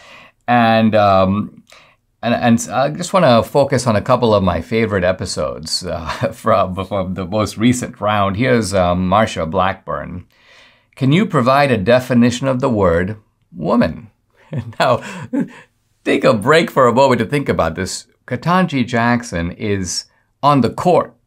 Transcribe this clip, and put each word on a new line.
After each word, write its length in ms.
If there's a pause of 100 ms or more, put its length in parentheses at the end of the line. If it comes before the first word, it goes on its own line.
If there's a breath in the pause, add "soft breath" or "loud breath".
(480 loud breath)
And, 480
um, 680 (600 soft breath)
and, 100
and 400
I 160
just 240
wanna 300
focus 420
on 100
a 60
couple 320
of 100
my 180
favorite 420
episodes, 840
uh, 240
<laughs> 240
from, 520
from 280
the 120
most 300
recent 460
round. 340
Here's, 380
um, 340
Marsha 420
Blackburn. 760 (680 soft breath)
"Can 160
you 160
provide 440
a 60
definition 680
of 120
the 100
word 480 (340)
woman?" 580 (420 soft breath)
<laughs> 280
Now, 240 (1000 loud breath)
take 200
a 100
break 380
for 160
a 60
moment 260
to 60
think 220
about 280
this. 320 (180)
Ketanji 600
Jackson 680
is 540 (360)
on 200
the 100
court 420 (140)